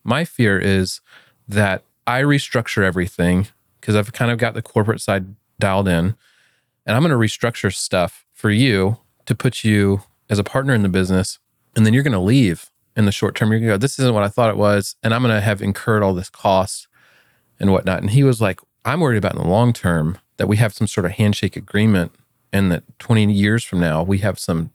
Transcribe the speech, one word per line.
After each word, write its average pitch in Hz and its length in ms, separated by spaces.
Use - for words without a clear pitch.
My 131 200
fear 101 340
is 95 420
that 101 340
I 123 160
restructure 131 640
everything 90 640
'cause 107 160
I've 104 160
kind 120 180
of 117 80
got 117 160
the 113 80
corporate 110 380
side 98 340
dialed 98 300
in, 90 260
and 107 100
I'm 139 60
gonna 165 120
restructure 113 600
stuff - 580
for - 180
you 107 480
to - 80
put - 300
you 101 400
as 101 80
a 101 60
partner 135 300
in 107 80
the 98 60
business. 92 500
And 110 100
then 110 80
you're 135 120
gonna 107 180
leave 104 480
in 107 80
the 101 80
short - 220
term. 107 160
You're 110 100
gonna 117 120
go, 98 40
'This 131 220
isn't 123 160
what 104 80
I 101 60
thought 113 220
it 104 60
was.' 101 460
And 113 100
I'm 120 100
gonna 110 180
have 104 200
incurred 107 440
all 95 100
this 90 160
cost - 560
and 98 140
whatnot." 92 280
And 101 100
he 139 120
was 123 180
like, 95 200
"I'm 139 160
worried 123 180
about 95 160
in - 80
the 82 60
long 117 240
term 82 460
that 95 100
we 107 120
have 113 140
some 107 140
sort 95 180
of 85 80
handshake 104 440
agreement 101 560
and 98 180
that 82 140
twenty 107 320
years 107 320
from 92 160
now, 80 240
we 98 140
have 95 200
some, 82 360